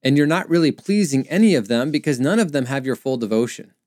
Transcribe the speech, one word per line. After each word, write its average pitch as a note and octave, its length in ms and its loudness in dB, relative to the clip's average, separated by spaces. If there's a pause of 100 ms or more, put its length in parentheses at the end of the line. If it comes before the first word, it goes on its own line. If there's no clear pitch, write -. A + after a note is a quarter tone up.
And C#3 140 2
you're D3 100 4
not E3 220 0
really D#3+ 240 2
pleasing E3+ 560 -2
any G3 260 4
of A2 140 -2
them A#2+ 220 0
because D3 280 -2
none D3+ 200 0
of F#3 140 -2
them C#3 140 -2
have C3+ 200 -6
your B2+ 100 -2
full C3 220 -4
devotion. A2+ 560 -4 (120)